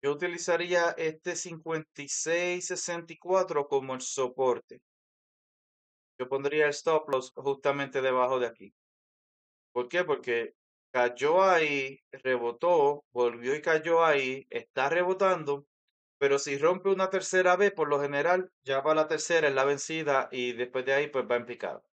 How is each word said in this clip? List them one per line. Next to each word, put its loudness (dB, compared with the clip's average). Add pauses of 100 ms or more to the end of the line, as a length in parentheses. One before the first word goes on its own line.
yo -2
utilizaría 0
este -6
cincuenta -8
y -10
seis -2
sesenta -6
y -16
cuatro 0
como -2
el -10
soporte. -2 (1400)
Yo -8
pondría 0
el 4
stop 0
loss -2
justamente -2
debajo 2
de -2
aquí. -14 (1000)
¿Por -4
qué? 0
Porque -2 (380)
cayó 2
ahí, 2 (120)
rebotó, 0
volvió 0
y -6
cayó 2
ahí, 0
está -4
rebotando, 0 (520)
pero 4
si -4
rompe 2
una 2
tercera 2
vez, 4
por -2
lo 2
general, 0 (140)
ya -2
va 2
la 2
tercera, 2
es 0
la 4
vencida, 0
y -4
después -4
de 0
ahí, 2
pues, -2
va 2
en -2
picada. -10 (100)